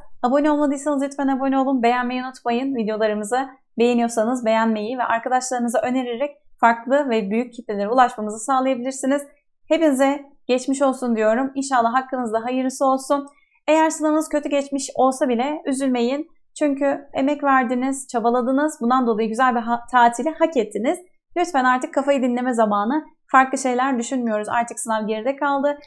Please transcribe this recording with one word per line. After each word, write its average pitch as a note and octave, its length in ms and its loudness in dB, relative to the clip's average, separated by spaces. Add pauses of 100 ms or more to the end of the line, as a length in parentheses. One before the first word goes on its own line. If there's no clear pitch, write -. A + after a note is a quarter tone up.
(240)
Abone D4 280 2
olmadıysanız C#4+ 520 0
lütfen C#4 240 -4
abone C4+ 320 0
olun, C4 240 0
beğenmeyi B3 400 0
unutmayın. B3+ 520 -4
Videolarımızı G#3+ 640 0 (400)
beğeniyorsanız A#3 680 2
beğenmeyi A3 520 0
ve A#3+ 60 -2
arkadaşlarınıza A#3+ 800 0
önererek B3+ 500 -2 (280)
farklı A#3 500 2
ve A3 200 0
büyük A#3 240 -2
kitlelere G3+ 360 -6
ulaşmamızı A3+ 500 0
sağlayabilirsiniz. C4 840 -2 (460)
Hepinize C#4+ 580 2 (220)
geçmiş B3+ 340 0
olsun B3+ 340 0
diyorum. A3 400 2
İnşallah C4 380 0
hakkınızda B3 500 -2
hayırlısı B3+ 420 -2
olsun. C4+ 420 0 (400)
Eğer D#4+ 220 4
sınavınız D#4 400 0
kötü D4 200 -2
geçmiş C#4 460 -2
olsa C4 340 2
bile C4+ 360 -2
üzülmeyin. C4 600 0 (300)
Çünkü C#4 560 0
emek C#4+ 300 -2
verdiniz, C4 680 0
çabaladınız. B3 720 0
Bundan A#3+ 260 2
dolayı A3+ 220 0
güzel A#3+ 260 2
bir A#3+ 40 0
ha-, A#3 320 -4
tatili B3 380 4
hak D#4+ 280 0
ettiniz. B3 420 -2 (380)
Lütfen E4+ 260 0
artık B3+ 300 0
kafayı C#4 280 2
dinleme B3 320 0
zamanı, A3+ 520 2 (260)
farklı C4 260 4
şeyler B3+ 420 0
düşünmüyoruz. A#3 500 -2
Artık A#3 300 -2
sınav A3 280 -4
geride A3 280 -2
kaldı. C#4+ 520 -2